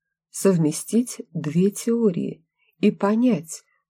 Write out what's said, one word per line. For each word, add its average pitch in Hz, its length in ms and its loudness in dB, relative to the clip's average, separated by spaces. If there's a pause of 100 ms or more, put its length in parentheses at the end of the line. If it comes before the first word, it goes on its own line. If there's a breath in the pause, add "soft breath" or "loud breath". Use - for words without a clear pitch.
(320)
Совместить 190 880 0 (100)
две 165 400 0
теории - 760 -2 (340)
и 208 120 4
понять, 214 720 0 (260)